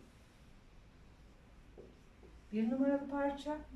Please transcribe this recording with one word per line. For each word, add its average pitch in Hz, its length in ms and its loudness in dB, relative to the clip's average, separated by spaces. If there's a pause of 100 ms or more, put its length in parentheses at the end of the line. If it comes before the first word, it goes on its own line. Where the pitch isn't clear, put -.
(2500)
bir 226 200 4
numaralı 277 380 4
parça. 285 480 0 (180)